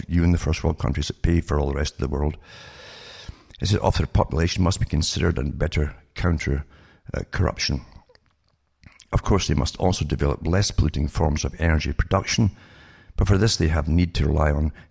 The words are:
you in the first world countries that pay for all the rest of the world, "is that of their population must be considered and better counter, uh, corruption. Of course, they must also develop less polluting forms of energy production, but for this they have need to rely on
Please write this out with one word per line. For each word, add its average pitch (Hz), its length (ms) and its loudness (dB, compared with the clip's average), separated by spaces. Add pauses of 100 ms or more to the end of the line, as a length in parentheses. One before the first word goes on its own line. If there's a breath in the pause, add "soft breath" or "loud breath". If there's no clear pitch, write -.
you 85 160 2
in 87 80 6
the 87 60 4
first - 260 -2
world 80 140 0
countries 67 300 -2
that - 160 -6
pay 87 180 4
for 76 180 0
all 71 100 0
the 69 80 -4
rest 73 180 -4
of - 40 -12
the 65 80 -2
world, 73 300 -2 (1200 loud breath)
"is 95 120 0
that 101 100 2
of - 160 2
their - 80 2
population - 580 0
must 85 160 2
be - 60 2
considered - 540 0
and 69 180 -4
better 76 380 -2 (180)
counter, 76 520 -2 (500 soft breath)
uh, - 60 -6 (100)
corruption. - 500 -2 (1300)
Of - 120 0
course, 95 240 2
they 78 80 0
must - 220 -2
also 90 280 0
develop 73 400 -2
less 95 240 0
polluting 76 380 0
forms 76 380 0
of - 140 -8
energy 78 340 0
production, - 580 0 (640 loud breath)
but 101 120 2
for 98 100 4
this 113 200 2
they 85 120 2
have 80 180 0
need 85 280 2
to 73 120 2
rely 76 240 2
on 76 200 0 (200 loud breath)